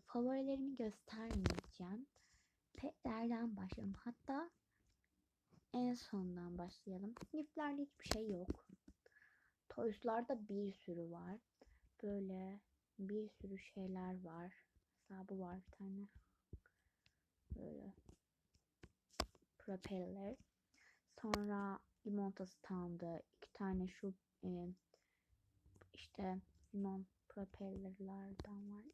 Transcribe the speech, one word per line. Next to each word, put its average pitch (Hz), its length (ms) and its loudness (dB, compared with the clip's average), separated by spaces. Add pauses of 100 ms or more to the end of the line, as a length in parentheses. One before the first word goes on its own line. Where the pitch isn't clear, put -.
favorilerimi 269 680 4
göstermeyeceğim. 214 1300 2 (680)
Petlerden 233 800 2
başlayalım. 196 380 0 (100)
Hatta 277 460 0 (1200)
en 247 220 6
sondan 175 640 -2
başlayalım. 196 560 -4 (180)
Giftlerde 294 500 2
hiçbir - 260 -6
şey 220 220 4
yok. 180 360 -2 (1000)
Toys'larda 233 800 2
bir 202 240 2
sürü 170 380 -2
var. 175 300 -6 (600)
Böyle 196 580 0 (380)
bir 208 300 2
sürü 196 300 -6
şeyler 185 680 -2
var. 170 280 -6 (440)
Mesela 190 320 -10
bu 196 100 0
var 180 180 0 (100)
bir - 40 -16
tane. 196 360 -4 (1500)
Böyle. - 380 -4 (1600)
Propeller. 190 760 -2 (840)
Sonra 202 560 0 (280)
limonata 196 400 0
standı. 175 760 -4 (140)
İki - 160 -18
tane 190 360 2
şu, 190 260 -4 (300)
e, 175 240 0 (1300)
işte 190 460 -2 (340)
limon 196 320 2 (220)
propellerlardan 196 1400 -6
var. 208 220 -10